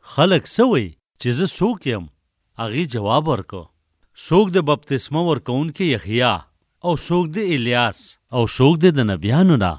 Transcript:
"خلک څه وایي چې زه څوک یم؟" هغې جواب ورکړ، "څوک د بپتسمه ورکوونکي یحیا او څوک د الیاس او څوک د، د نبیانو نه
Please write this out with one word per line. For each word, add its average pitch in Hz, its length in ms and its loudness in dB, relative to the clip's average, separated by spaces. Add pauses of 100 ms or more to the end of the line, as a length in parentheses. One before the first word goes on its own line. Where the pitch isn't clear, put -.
"خلک 170 380 2
څه - 180 0
وایي 143 260 2 (280)
چې 123 120 -4
زه 139 180 0
څوک 202 400 -4
یم؟" 104 160 -4 (540)
هغې 113 340 -6
جواب 117 360 0
ورکړ، 98 360 -6 (560)
"څوک 196 320 4
د 175 140 2
بپتسمه 143 580 -2
ورکوونکي 151 640 -2
یحیا 113 460 0 (500)
او 175 120 -2
څوک 175 380 -2
د 202 220 -4
الیاس 120 440 -2 (300)
او 123 160 0
څوک 143 320 4
د، 165 180 4
د 117 140 0
نبیانو 127 480 2
نه 92 220 0